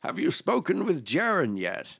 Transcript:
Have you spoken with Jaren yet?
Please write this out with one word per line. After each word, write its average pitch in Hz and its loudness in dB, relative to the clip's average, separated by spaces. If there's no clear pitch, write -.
Have 131 -6
you 302 2
spoken - 2
with 160 0
Jaren 143 2
yet? 90 -6